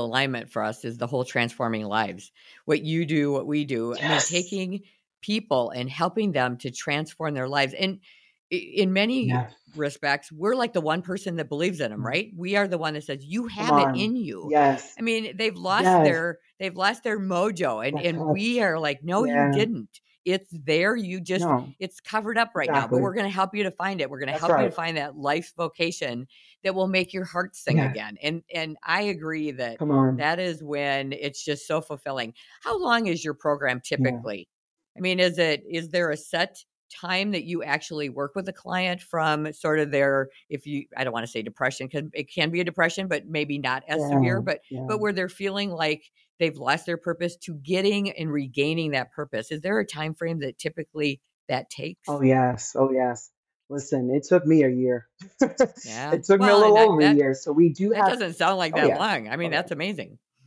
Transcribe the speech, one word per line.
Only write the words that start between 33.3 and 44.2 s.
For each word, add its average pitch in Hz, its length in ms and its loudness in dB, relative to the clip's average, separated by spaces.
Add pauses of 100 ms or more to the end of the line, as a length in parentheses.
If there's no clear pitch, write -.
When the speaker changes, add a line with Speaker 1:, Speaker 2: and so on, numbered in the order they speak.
Speaker 1:
program 143 440 0 (180)
Speaker 2:
Yeah. 127 240 0
Speaker 1:
typically? 104 260 -8 (500)
I 185 40 -10
mean, 185 180 0
is 175 180 2
it, 160 320 2
is 165 200 -6
there 175 200 0
a 151 80 -2
set - 460 -4 (260)
time 185 420 -2
that 175 120 -2
you 170 200 -4
actually 147 440 -4
work 139 260 -6
with 190 140 -6
a 185 60 -10
client 180 480 -4
from 151 500 -2
sort 156 280 0
of 147 120 0
their, 139 380 2 (200)
if 139 160 -10
you, 143 200 -6 (100)
I 127 80 -4
don't 123 100 -2
wanna 117 140 -4
say 113 140 -6
depression, 127 480 -4
'cause 147 140 -4 (100)
it 147 180 -6
can 160 180 2
be 170 120 -2
a - 20 0
depression, 170 460 0
but 151 180 -2
maybe 147 320 -2
not 131 300 -2
as 151 180 0
severe, 135 320 4